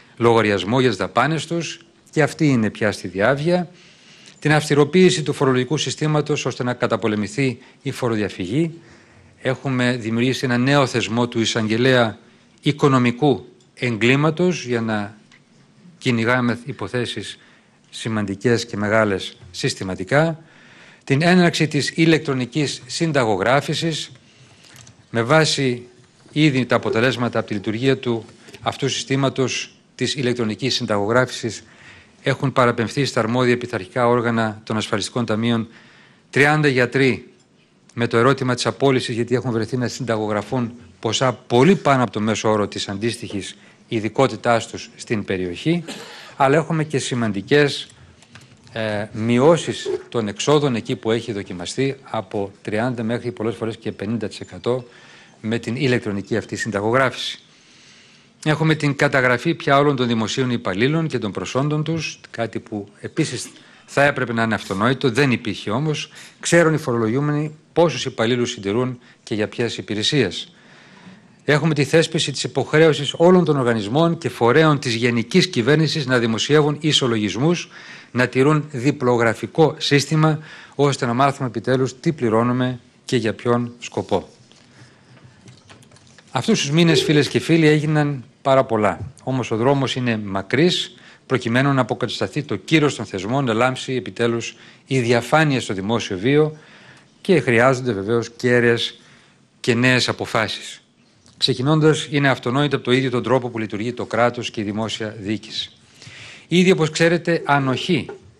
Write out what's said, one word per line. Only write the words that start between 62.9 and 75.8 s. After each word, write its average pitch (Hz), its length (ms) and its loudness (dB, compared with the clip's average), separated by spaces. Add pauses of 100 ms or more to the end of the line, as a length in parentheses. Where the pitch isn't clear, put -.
επίσης - 500 -6 (360)
θα - 180 0
έπρεπε 131 300 0
να 113 100 0
είναι 113 120 0
αυτονόητο, 117 560 0
δεν 135 200 2
υπήρχε 110 400 -4
όμως. 143 400 -4 (280)
Ξέρουν 170 340 4
οι 151 40 2
φορολογούμενοι 143 800 -2 (180)
πόσους 156 320 2
υπαλλήλους 120 460 0
συντηρούν 117 480 -4 (240)
και - 120 -8
για 104 120 -2
ποιες 117 300 -6
υπηρεσίες. 107 760 -2 (920)
Έχουμε 151 280 2
τη 147 100 0
θέσπιση 160 480 2
της - 120 -8
υποχρέωσης 147 720 2
όλων 180 280 6
των 147 120 2
οργανισμών 123 600 0
και 131 120 -6
φορέων 143 500 4
της 127 140 -4
γενικής 117 560 0
κυβέρνησης 151 560 0